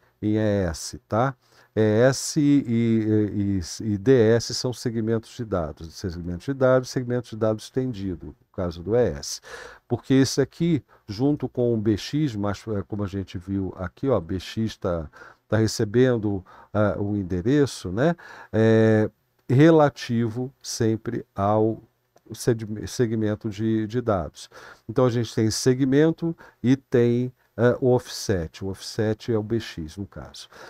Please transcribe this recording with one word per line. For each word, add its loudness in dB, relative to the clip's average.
em 0
E 2
S, -2
tá? 0
E 2
S 2
e, 4
e, 2
e 0
D 4
S -2
são -4
segmentos -4
de -10
dados, -6
segmentos -8
de -4
dados, 2
segmentos -4
de -12
dados 0
estendido, -6
no -16
caso -6
do 0
E 4
S. -10
Porque -2
esse 4
aqui, 0
junto -2
com 0
o 0
B 2
X, -2
mas, -4
é, -4
como -6
a -4
gente -8
viu -4
aqui, -6
ó, 2
B -6
X -6
tá, -4
tá 0
recebendo, 0
ah, 2
o -2
endereço, -2
né? 0
É, 4
relativo 4
sempre -2
ao 2
seg-, -4
segmento -2
de, -2
de -6
dados. -4
Então, 2
a 2
gente -2
tem 2
segmento 2
e 4
tem, 2
é, 2
o 4
offset. -4
O -4
offset -4
é 0
o -4
B -4
X, -12
no -8
caso. -18